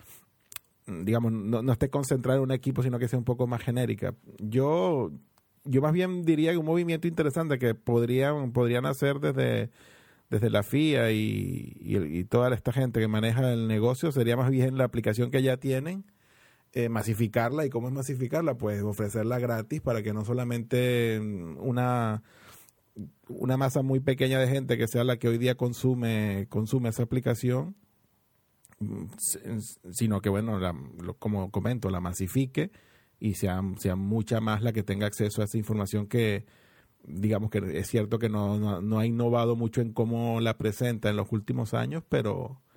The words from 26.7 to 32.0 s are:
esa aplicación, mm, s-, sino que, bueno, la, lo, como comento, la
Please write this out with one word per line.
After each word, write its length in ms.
esa 120
aplicación, 720
mm, 260
s-, 640
sino 300
que, 80
bueno, 320
la, 120
lo, 120
como 360
comento, 400
la 100